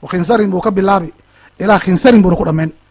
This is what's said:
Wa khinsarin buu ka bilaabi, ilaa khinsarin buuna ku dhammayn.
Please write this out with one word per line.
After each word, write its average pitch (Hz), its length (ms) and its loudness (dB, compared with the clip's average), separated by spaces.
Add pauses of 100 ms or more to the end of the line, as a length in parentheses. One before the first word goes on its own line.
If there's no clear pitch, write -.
Wa - 80 -16
khinsarin 208 400 0
buu 180 80 -4
ka - 80 -4
bilaabi, 190 400 -2 (480)
ilaa 196 240 0
khinsarin 214 400 4
buuna 175 160 2
ku - 80 -4
dhammayn. 160 240 -2 (220)